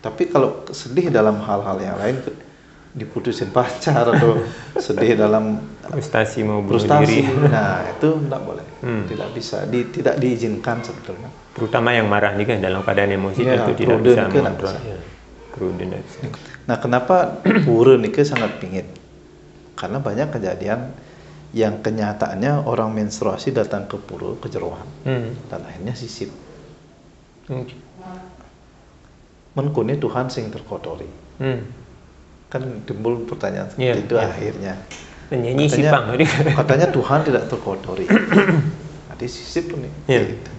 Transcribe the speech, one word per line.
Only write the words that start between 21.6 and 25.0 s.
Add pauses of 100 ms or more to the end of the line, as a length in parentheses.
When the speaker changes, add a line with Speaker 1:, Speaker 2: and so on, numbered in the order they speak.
Speaker 1:
kenyataannya
orang
menstruasi
datang
ke
pura,
ke
jeroan, (140)